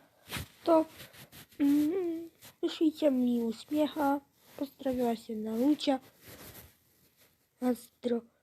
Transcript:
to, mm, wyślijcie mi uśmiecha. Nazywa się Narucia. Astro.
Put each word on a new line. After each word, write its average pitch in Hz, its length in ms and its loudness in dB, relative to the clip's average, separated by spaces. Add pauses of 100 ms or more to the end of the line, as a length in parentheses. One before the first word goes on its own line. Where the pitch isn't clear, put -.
(640)
to, 320 220 6 (760)
mm, 330 720 0 (320)
wyślijcie 311 500 2
mi 247 280 2
uśmiecha. 277 800 0 (760)
Nazywa 240 220 0
się 226 200 -10
Narucia. 254 640 0 (1600)
Astro. 240 600 -4 (220)